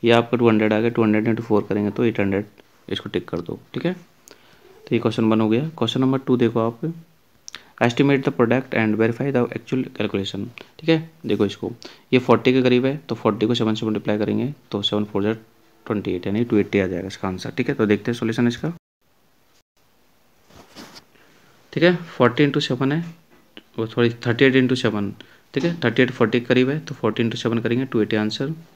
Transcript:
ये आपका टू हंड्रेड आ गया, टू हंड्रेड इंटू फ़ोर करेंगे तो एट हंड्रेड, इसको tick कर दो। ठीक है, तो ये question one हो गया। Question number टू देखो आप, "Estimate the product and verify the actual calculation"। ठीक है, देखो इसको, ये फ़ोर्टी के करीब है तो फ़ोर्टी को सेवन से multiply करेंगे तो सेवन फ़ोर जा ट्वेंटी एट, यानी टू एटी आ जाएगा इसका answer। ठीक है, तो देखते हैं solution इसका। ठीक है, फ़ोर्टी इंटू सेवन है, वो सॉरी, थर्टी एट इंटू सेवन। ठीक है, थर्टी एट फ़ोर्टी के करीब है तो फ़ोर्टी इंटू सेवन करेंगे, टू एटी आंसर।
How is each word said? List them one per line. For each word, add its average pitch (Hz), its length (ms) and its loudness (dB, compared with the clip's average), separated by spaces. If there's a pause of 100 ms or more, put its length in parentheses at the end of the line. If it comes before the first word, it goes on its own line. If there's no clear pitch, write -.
ये 117 80 6
आपका 120 260 4
टू 120 120 6
हंड्रेड 107 240 4
आ 107 60 2
गया, 117 100 2
टू 117 140 0
हंड्रेड 107 240 2
इंटू 117 160 0
फ़ोर 104 260 2
करेंगे 104 220 0
तो 123 140 -2
एट 113 140 -2
हंड्रेड, 98 260 0 (440)
इसको - 200 -8
tick 87 200 -6
कर 85 120 -6
दो। 107 180 -10 (140)
ठीक 135 120 -8
है, 180 80 -2 (920)
तो 120 80 -2
ये 117 40 4
question 117 240 0
one 110 180 4
हो 110 80 2
गया। 131 200 0
Question 127 320 -2
number 131 160 2
टू 127 200 0
देखो 117 220 2
आप, 117 340 -4 (880)
"Estimate 139 420 2
the 139 160 0
product 123 340 2
and 107 220 2
verify 117 360 0
the 123 220 0
actual 131 300 -4
calculation"। 101 640 -6 (340)
ठीक 160 100 -6
है, 160 220 0 (140)
देखो 107 200 0
इसको, - 260 -6 (420)
ये 127 60 6
फ़ोर्टी 127 340 4
के 131 80 2
करीब 123 240 4
है 135 120 -2
तो 123 180 -8
फ़ोर्टी 110 300 0
को 117 100 2
सेवन 110 200 0
से 107 100 -6
multiply 107 320 -2
करेंगे 107 360 -2 (180)
तो 104 100 -4
सेवन 104 240 -2
फ़ोर 101 180 -4
जा 110 100 0
ट्वेंटी - 760 -8
एट, 90 160 -6
यानी 104 160 0
टू 117 140 0
एटी 101 220 2
आ 95 80 0
जाएगा 92 200 -6
इसका 98 200 -8
answer। 95 240 -8
ठीक - 180 -4
है, 127 60 -2
तो 110 100 0
देखते 104 260 0
हैं 117 80 -4
solution 113 280 0
इसका। 135 260 -4 (3000)
ठीक 147 100 0
है, 180 120 6
फ़ोर्टी 127 480 2
इंटू 143 160 2
सेवन 135 320 -2
है, 165 240 -4 (640)
वो 113 60 -2
सॉरी, 117 240 2
थर्टी 117 360 0
एट 131 100 4
इंटू 127 200 4
सेवन। 104 380 -2 (400)
ठीक 139 100 -2
है, 170 160 -2
थर्टी 120 220 2
एट 123 100 2
फ़ोर्टी 120 280 2
के 120 60 -8
करीब 127 240 2
है 151 100 -4
तो 156 160 -12
फ़ोर्टी 113 280 -2
इंटू 113 140 -2
सेवन 117 220 -2
करेंगे, 117 260 -2
टू 120 160 0
एटी 104 140 0
आंसर। 107 380 -2 (220)